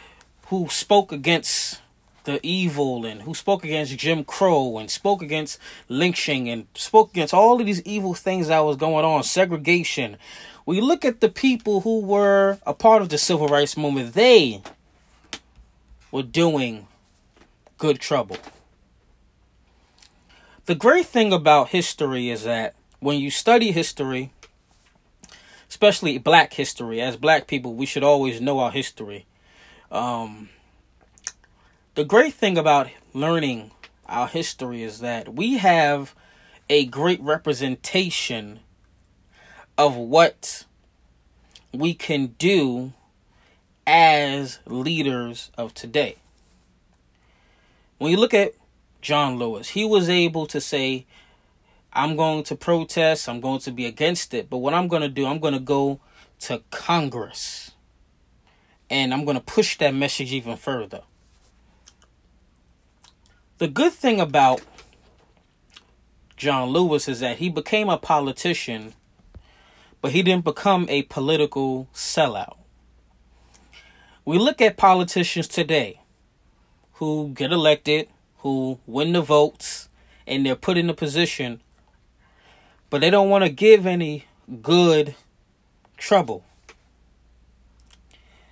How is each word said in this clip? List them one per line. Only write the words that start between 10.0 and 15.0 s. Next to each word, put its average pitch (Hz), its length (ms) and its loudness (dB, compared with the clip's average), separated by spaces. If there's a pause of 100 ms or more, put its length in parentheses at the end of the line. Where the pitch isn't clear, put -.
we 180 160 -2
look 302 240 0
at 240 160 -2
the 220 80 4
people 233 520 0
who 226 200 -2
were 196 680 2
a - 60 -4
part 220 280 6
of 185 80 -6
the 151 80 -2
civil 151 300 0
rights 143 300 2
movement, 135 360 -4
they 180 480 6 (1500)